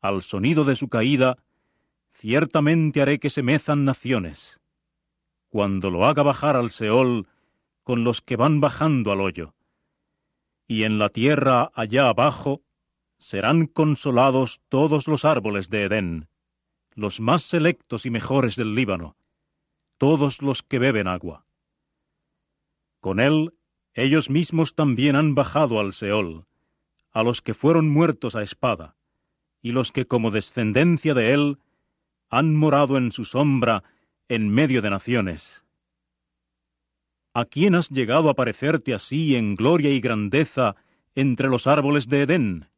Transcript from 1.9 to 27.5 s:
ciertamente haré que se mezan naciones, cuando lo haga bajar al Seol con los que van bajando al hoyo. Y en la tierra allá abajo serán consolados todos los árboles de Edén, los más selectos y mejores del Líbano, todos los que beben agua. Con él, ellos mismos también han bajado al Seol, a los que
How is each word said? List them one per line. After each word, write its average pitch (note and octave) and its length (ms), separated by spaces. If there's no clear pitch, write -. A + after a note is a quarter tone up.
ciertamente D3+ 920
haré C#3+ 180
que C#3+ 100
se C#3+ 120
mezan C#3+ 420
naciones, A#2+ 760
cuando G2 420
lo F2 160
haga D3 180
bajar C#3+ 320
al A#2+ 160
Seol A#2 560
con A#2+ 180
los A#2 180
que - 140
van C#3+ 260
bajando C#3 520
al G2 80
hoyo. F2+ 340
Y A2 180
en G#2+ 140
la G#2 120
tierra C3 640
allá B2 340
abajo C#3 540
serán C3+ 480
consolados C3+ 1040
todos D3 400
los D3+ 160
árboles G#2 460
de G#2 140
Edén, F2+ 440
los G#2 260
más C3 220
selectos E3 640
y B2 40
mejores A#2 460
del A2 180
Líbano, F#2+ 420
todos C#3 440
los C#3 200
que C#3 160
beben A2+ 300
agua. F2 380
Con F#2+ 200
él, D#3 340
ellos C3+ 360
mismos D#3+ 440
también C#3 420
han D3+ 180
bajado C3+ 440
al G2+ 140
Seol, G2 540
a A2+ 100
los A#2+ 200
que A2+ 120